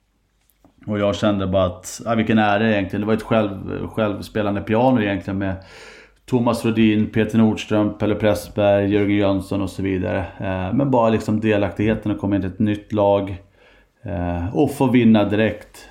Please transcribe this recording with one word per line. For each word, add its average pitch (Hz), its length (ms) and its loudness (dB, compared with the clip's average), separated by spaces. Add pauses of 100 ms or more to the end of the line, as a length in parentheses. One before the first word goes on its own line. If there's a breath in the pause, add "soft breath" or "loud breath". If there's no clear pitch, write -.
(880)
Och 104 120 -4
jag 101 180 0
kände 101 300 0
bara 92 180 2
att, - 400 -8
ja, 113 100 -2
vilken 110 240 2
ära 107 320 2
egentligen. 101 300 -2
Det 101 60 -4
var 110 80 2
ett 110 80 -4
själv-, 95 640 -2
självspelande 101 720 -4
piano 113 420 2
egentligen 98 360 -4
med 95 180 -4 (720 loud breath)
Thomas 120 380 0
Rodin, 107 460 2
Peter 110 280 0
Nordström, 107 600 0
Pelle 104 160 0
Pressberg, 101 760 2
Jörgen 101 240 2
Jönsson 98 460 0
och 95 80 -4
så - 120 -8
vidare. 95 360 -2
Eh, 92 560 -6
men 139 160 0
bara 117 180 2
liksom 107 320 0
delaktigheten 104 720 0
att 101 60 -4
komma 101 180 -2
in 95 80 -2
i - 20 -4
ett 90 120 -8
nytt 104 340 -2
lag, 101 500 0 (600 soft breath)
eh, 87 540 -4
och 147 140 2
få 135 160 -2
vinna 113 380 6
direkt, 101 680 -2